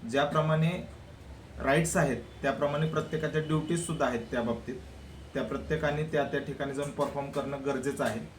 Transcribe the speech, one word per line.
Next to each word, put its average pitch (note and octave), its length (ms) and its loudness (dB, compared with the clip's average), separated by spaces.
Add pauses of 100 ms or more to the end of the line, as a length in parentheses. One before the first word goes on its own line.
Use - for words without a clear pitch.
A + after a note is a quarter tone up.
(100)
ज्याप्रमाणे D#3 800 4 (720)
राईट्स D#3+ 340 4
आहेत C3+ 200 4 (240)
त्याप्रमाणे C#3+ 460 2
प्रत्येकाच्या D#3 540 0
ड्युटीजसुद्धा D#3 640 2
आहेत B2 140 2 (120)
त्या B2 100 0
बाबतीत. A#2 340 -2 (580)
त्या C3+ 100 0
प्रत्येकाने D3 600 0
त्या D3 200 2
त्या C#3 160 0
ठिकाणी C#3 340 -4
जाऊन C#3+ 180 -2
परफॉर्म C#3 400 -2
करणं C#3 340 -2
गरजेचं C#3 380 0
आहे. A2+ 160 0 (200)